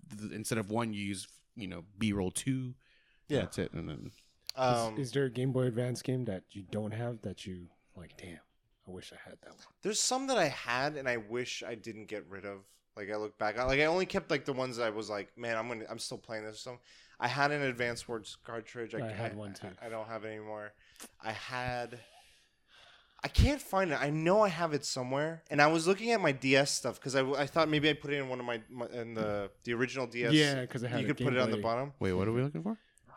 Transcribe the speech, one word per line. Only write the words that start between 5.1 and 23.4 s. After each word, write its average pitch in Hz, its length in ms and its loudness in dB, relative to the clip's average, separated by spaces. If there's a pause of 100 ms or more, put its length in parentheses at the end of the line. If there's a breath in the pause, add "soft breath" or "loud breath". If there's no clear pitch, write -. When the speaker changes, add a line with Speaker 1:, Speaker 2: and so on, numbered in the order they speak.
Speaker 3:
there 139 120 2
a 123 60 -2
Game 127 220 0
Boy 127 100 2
Advance 123 380 0
game 127 240 -2
that 95 260 -4
you 101 180 -14
don't 107 220 -2
have 120 300 -6
that 95 240 -8
you, 90 220 -10 (280)
like, 87 220 -18
"Damn, 85 220 -14 (460)
I 92 60 -14
wish - 220 -12
I - 160 -18
had - 140 -16
that - 80 -20
one"? - 120 -20 (180)
Speaker 2:
There's 208 200 0
some 262 260 2
that 262 100 4
I 165 120 6
had 131 480 0
and 127 120 -4
I 120 80 2
wish 117 460 -4
I 120 120 -6
didn't 107 320 -10
get 101 220 -8
rid 95 160 -12
of. 98 140 -10 (360)
Like, 104 160 -6
I 110 60 0
look 107 200 -6
back, 107 220 0
I, 127 60 2
like, 135 160 4
I 151 60 6
only 180 180 2
kept, 175 260 -4
like, 143 140 0
the 143 80 -2
ones 127 240 -2
that 120 80 2
I 110 60 2
was 104 180 -6
like, 101 280 -6
"Man, 117 200 -2
I'm 113 100 -2
gonna, 113 220 -6
I'm 117 100 -8
still - 180 -8
playing 107 280 -8
this." 107 100 -10
Or - 40 -14
something. 123 200 -12 (400 soft breath)
I 120 80 2
had 143 240 2
an 147 120 0
Advance 120 440 -2
Wars 113 380 -8
cartridge. 117 500 -8
I, 123 100 -2
Speaker 3:
I 110 60 -4
had 113 220 -4
Speaker 2:
I, - 20 -10
Speaker 3:
one 104 180 -10
too. 98 140 -12 (140)
Speaker 2:
I, 120 60 -10
I - 20 -8
don't 110 180 -6
have 113 160 -8
it 110 60 -8
anymore. 107 420 -8 (500 loud breath)
I 110 120 -4
had, 123 680 -6 (1200 soft breath)
I - 40 -4
can't 277 340 6